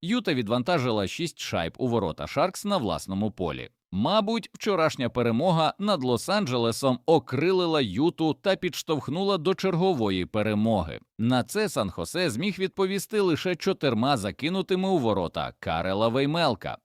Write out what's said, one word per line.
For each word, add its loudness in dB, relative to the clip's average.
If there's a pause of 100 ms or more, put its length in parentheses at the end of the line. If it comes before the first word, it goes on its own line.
Юта 0
відвантажила 0
шість -6
шайб -4
у 0
ворота 0
Шаркс -2
на 0
власному -2
полі. -6 (220)
Мабуть, 0
вчорашня 0
перемога 2
над 0
Лос-Анджелесом 0
окрилила 2
Юту 0
та -2
підштовхнула -2
до 0
чергової 2
перемоги. 0 (180)
На 2
це -2
Сан-Хосе -2
зміг -4
відповісти -2
лише 2
чотирма 0
закинутими -2
у 4
ворота 0
Карела 0
Веймелка. 0